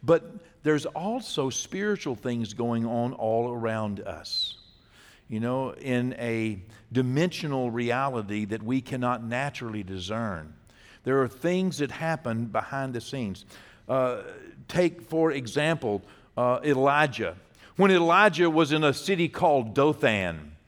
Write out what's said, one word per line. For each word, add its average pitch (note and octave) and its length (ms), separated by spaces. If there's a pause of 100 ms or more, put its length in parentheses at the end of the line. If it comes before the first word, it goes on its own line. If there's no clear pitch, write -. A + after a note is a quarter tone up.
But D#3+ 200 (400)
there's D3+ 240
also F#3 640
spiritual F#3+ 640
things A#2 380
going A#2 340
on A#2+ 280
all A#2 380
around A2 480
us, F#2 580 (720)
you A2 120
know, B2+ 300
in B2 480
a A2+ 420 (320)
dimensional C3 800
reality A#2 760
that G2 160
we B2+ 180
cannot B2 440
naturally A#2 580
discern. F#2 720 (520)
There C3+ 180
are B2 60
things F3+ 500
that C#3+ 120
happen A#2+ 560
behind B2 480
the A#2+ 60
scenes. A2 460 (420)
Uh, B2+ 340 (440)
take, E3+ 360
for D#3+ 280
example, C3+ 720 (340)
uh, B2 280
Elijah. C#3 720 (400)
When F#3+ 160
Elijah F3 580
was D#3 220
in D#3 100
a C#3+ 100
city F3 360
called C3+ 460
Dothan G2 800 (120)